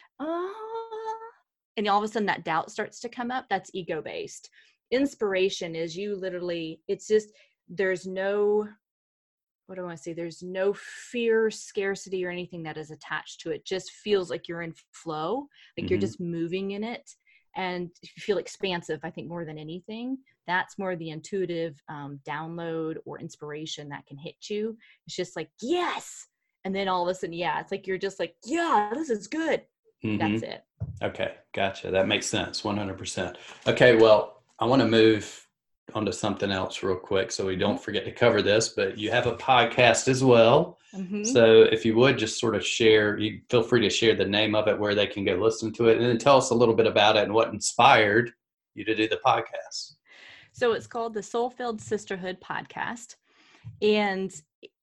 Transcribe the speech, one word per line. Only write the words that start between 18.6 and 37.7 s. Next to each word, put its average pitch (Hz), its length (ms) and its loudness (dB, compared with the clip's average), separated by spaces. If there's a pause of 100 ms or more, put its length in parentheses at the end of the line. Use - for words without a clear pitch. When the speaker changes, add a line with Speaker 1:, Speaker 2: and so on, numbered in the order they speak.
Speaker 1:
I 160 80 -10
think, - 180 -14
more 170 160 -10
than 156 140 -12
anything. 214 600 -12 (280)
That's 180 320 -4
more 185 180 -4
the 165 140 -10
intuitive, 165 800 -6
um, 143 380 -12
download 160 800 -6
or 147 160 -14
inspiration 151 680 -12
that 143 160 -14
can 151 100 -18
hit 147 200 -16 (120)
you. 214 280 -6 (300)
It's - 100 -14
just 180 200 -8
like, 160 140 -10 (100)
"Yes." 320 680 -6 (360)
And 190 100 -6
then 196 140 -2
all 185 140 0
of 175 60 0
a 185 60 -2
sudden, 175 200 -8
yeah, 165 260 -4
it's 156 120 -10
like, 196 140 -8
you're 190 120 -4
just 190 220 -8
like, 170 240 -6
"Yeah, 269 500 0
this 302 160 -8
is 214 160 -4
good." 311 380 -2 (400)
Speaker 2:
Mm-hmm. 107 140 -2
Speaker 1:
That's 110 240 -2
it. - 200 -12 (400)
Speaker 2:
Okay. 98 320 -4 (180)
Gotcha. 98 380 -4
That 95 160 2
makes 104 200 0
sense. - 380 -4
One 101 120 -2
hundred 101 220 -6
percent. 92 380 -8 (300)
Okay. 123 300 8
Well, 110 480 6 (160)
I 113 60 0
wanna 123 200 4
move 110 580 4 (500)
onto 107 180 -2
something 101 400 -2
else 95 300 -4
real 95 140 -2
quick 95 360 -2
so 98 140 -4
we 95 100 -4
don't 101 260 0